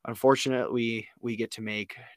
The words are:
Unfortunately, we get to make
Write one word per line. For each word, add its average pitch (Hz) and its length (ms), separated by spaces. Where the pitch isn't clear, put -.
Unfortunately, 120 1000
we 117 160
get 110 140
to - 100
make 107 380